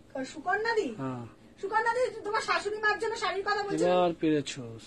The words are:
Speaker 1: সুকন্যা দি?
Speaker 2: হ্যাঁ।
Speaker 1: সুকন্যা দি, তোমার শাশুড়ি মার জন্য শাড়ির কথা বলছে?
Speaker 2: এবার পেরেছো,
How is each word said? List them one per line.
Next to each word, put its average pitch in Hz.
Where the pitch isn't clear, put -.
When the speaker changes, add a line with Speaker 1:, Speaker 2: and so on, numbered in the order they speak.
Speaker 1:
সুকন্যা 403
দি? 320
Speaker 2:
হ্যাঁ। 127
Speaker 1:
সুকন্যা 440
দি, 466
তোমার 415
শাশুড়ি 403
মার 427
জন্য 440
শাড়ির 381
কথা 415
বলছে? 175
Speaker 2:
এবার 180
পেরেছো, 139